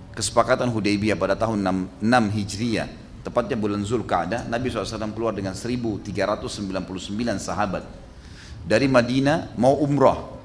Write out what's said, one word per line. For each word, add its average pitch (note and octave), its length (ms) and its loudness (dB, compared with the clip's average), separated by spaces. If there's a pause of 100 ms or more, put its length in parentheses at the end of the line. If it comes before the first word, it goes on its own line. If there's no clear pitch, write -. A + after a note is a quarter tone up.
(120)
kesepakatan A#2+ 560 2
Hudaybiyah G#2 480 2
pada F#2 160 2
tahun G#2+ 320 0
enam, F#2 240 0 (160)
enam A#2+ 240 6
Hijriah, G#2 560 -2 (400)
tepatnya A2+ 320 0
bulan G#2 240 0
Zulqa'dah, G2+ 640 0
Nabi B2 240 -2
sallallahu A2 160 -4
alaihi G#2+ 160 -6
wasallam G#2+ 160 -6
keluar A2+ 160 -2
dengan F#2+ 240 -4
seribu A#2 480 -4
tiga F#2+ 240 -2
ratus A2 320 -4
sembilan F#2+ 240 -4
puluh F#2 160 -8
sembilan G#2 400 -4
sahabat. F2+ 440 -2 (840)
Dari A2+ 160 4
Madinah C3 720 2
mau C3 240 4
umrah. C3+ 400 6 (240)